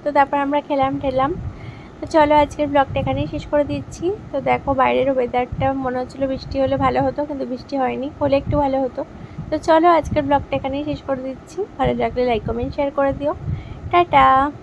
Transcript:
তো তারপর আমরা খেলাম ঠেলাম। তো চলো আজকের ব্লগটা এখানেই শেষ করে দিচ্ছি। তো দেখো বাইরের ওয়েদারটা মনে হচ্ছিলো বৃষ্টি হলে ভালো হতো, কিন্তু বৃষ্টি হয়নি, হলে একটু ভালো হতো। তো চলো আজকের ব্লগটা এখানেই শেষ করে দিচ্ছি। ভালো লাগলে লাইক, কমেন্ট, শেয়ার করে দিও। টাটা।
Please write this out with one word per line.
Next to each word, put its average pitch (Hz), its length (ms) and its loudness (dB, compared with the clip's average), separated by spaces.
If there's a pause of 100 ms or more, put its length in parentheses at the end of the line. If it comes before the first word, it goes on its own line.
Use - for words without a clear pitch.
তো - 120 -2
তারপর 285 300 4
আমরা 285 220 2
খেলাম 269 240 0 (100)
ঠেলাম। 269 300 0 (680)
তো - 80 -10 (100)
চলো 302 180 6 (100)
আজকের 294 280 -2
ব্লগটা 277 300 2
এখানেই 269 320 -2
শেষ 302 180 -6
করে 294 200 2
দিচ্ছি। - 340 -8 (260)
তো 285 60 -4 (120)
দেখো 247 200 0 (120)
বাইরের 254 340 2
ওয়েদারটা 247 520 -2 (160)
মনে 254 160 -2
হচ্ছিলো 254 320 -6
বৃষ্টি 262 320 -8
হলে 262 120 0 (100)
ভালো 254 200 2
হতো, 269 240 -2
কিন্তু 269 220 -6
বৃষ্টি 254 300 -8
হয়নি, 247 260 -2 (120)
হলে 277 220 2
একটু 294 220 -2
ভালো 269 200 0
হতো। 262 180 -6 (480)
তো 302 60 -2 (120)
চলো 320 200 6 (100)
আজকের 302 300 0
ব্লগটা 277 320 2
এখানেই 277 300 -4
শেষ 277 180 -4
করে 269 200 -2
দিচ্ছি। 262 320 -12 (180)
ভালো 247 240 2
লাগলে 233 280 0
লাইক, 220 180 0
কমেন্ট, 240 280 -4
শেয়ার 285 220 0
করে 277 220 2
দিও। 285 140 -2 (580)
টাটা। 349 340 6 (380)